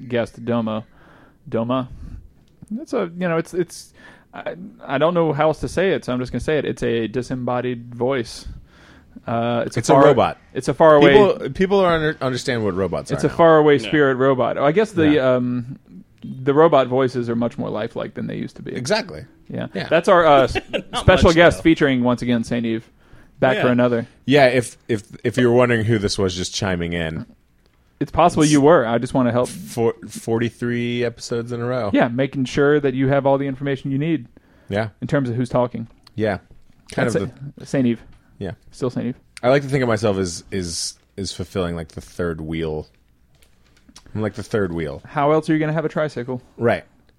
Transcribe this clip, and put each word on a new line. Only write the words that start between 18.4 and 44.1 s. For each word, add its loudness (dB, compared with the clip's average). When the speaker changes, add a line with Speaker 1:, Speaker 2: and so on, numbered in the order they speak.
Speaker 1:
to -16
be. -10
Speaker 2:
Exactly. -6
Speaker 1:
Yeah. -8
Speaker 2:
Yeah. -8
Speaker 1:
That's 2
our, 6
uh, 6
s-, -2
Speaker 3:
<laughs> -8
Not -4
Speaker 1:
special 6
Speaker 3:
much, 4
Speaker 1:
guest 6
Speaker 3:
though. -12
Speaker 1:
featuring, 2
once 0
again, 0
Saint -4
Eve. -6
Back 2
Speaker 3:
Yeah. -2
Speaker 1:
for 2
another. 0
Speaker 2:
Yeah, 6
if, 0
if, -2
if -2
you 4
were 4
wondering 2
who 2
this -2
was 0
just -6
chiming -4
in. -6
Speaker 1:
It's -6
possible 2
you 4
were. 6
I 0
just -6
wanna 2
help. 0
Speaker 2:
For, -2
forty-three -4
episodes -6
in -6
a -6
row. -4
Speaker 1:
Yeah, 2
making -4
sure 2
that 0
you 0
have 0
all 4
the -4
information -6
you -2
need -4
Speaker 2:
Yeah. -4
Speaker 1:
in -6
terms -2
of -4
who's -2
talking. -2
Speaker 2:
Yeah. -2
Kind -2
Speaker 1:
That's 0
Speaker 2:
of -4
Speaker 1:
it. -18
Speaker 2:
the -18
Speaker 1:
Saint -2
Eve. -2
Speaker 2:
Yeah. -8
Speaker 1:
Still -6
Saint -6
Eve. -8
Speaker 2:
I 2
like 4
to -8
think 0
of 0
myself 0
as, -4
as, -8
as -8
fulfilling, -6
like, -10
the -16
third -6
wheel. -6